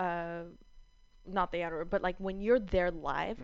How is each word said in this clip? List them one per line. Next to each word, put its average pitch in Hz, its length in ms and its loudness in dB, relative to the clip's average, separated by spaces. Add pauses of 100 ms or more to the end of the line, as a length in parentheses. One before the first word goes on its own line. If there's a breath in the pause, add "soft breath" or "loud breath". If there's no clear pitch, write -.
uh, 170 420 -4 (840)
not 185 260 2
the 170 100 0
other, 165 220 -2
but, 185 180 0
like, 185 160 0
when 190 220 -4
you're 233 200 6
there 185 300 2
live, 156 540 -2